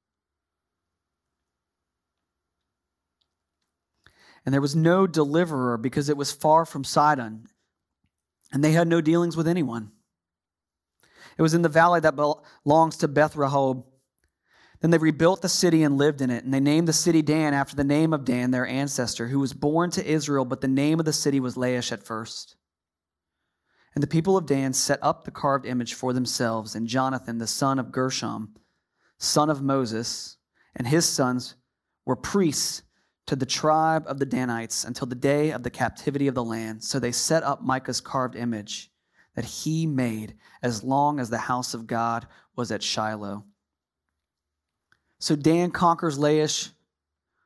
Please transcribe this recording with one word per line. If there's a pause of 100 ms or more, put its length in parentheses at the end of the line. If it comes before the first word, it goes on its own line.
(4000)
And
there
was
no
deliverer
because
it
was
far
from
Sidon, (1040)
and
they
had
no
dealings
with
anyone. (1500)
It
was
in
the
valley
that
bel-, (220)
belongs
to
Beth
Rehob. (960)
Then
they
rebuilt
the
city
and
lived
in
it,
and
they
named
the
city
Dan
after
the
name
of
Dan,
their
ancestor,
who
was
born
to
Israel,
but
the
name
of
the
city
was
Laish
at
first. (1400)
And
the
people
of
Dan
set
up
the
carved
image
for
themselves,
and
Jonathan,
the
son
of
Gershom, (640)
son
of
Moses, (400)
and
his
sons (480)
were
priests (460)
to
the
tribe
of
the
Danites
until
the
day
of
the
captivity
of
the
land.
So
they
set
up
Micah's
carved
image (420)
that
he
made (260)
as
long
as
the
house
of
God (260)
was
at
Shiloh. (1700)
So
Dan
conquers
Laish. (760)